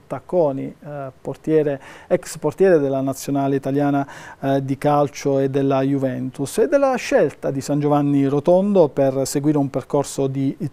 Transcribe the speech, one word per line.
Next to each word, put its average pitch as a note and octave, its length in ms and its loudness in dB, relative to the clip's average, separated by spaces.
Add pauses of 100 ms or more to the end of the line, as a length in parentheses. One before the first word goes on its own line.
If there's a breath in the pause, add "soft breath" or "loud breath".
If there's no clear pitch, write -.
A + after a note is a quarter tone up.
Tacconi, C#3 560 -2
eh, C#3 480 -12 (100)
portiere, D3 600 0 (260 loud breath)
ex - 320 -4
portiere E3+ 400 4
della C3+ 220 0
nazionale C#3 560 -2
italiana, C#3+ 500 0 (320 loud breath)
eh, C#3 260 -2
di C3+ 140 -4
calcio D3 600 0
e C3+ 100 0
della C3+ 320 0
Juventus, C3 760 -4
e - 100 2
della C#4 260 2
scelta A3 560 0
di C3+ 120 -4
San D3 180 -2
Giovanni C#3+ 460 2
Rotondo F3 640 4
per C3+ 360 0
seguire D3 320 0
un C#3 120 0
percorso C#3 580 -2
di C3+ 280 -2 (160)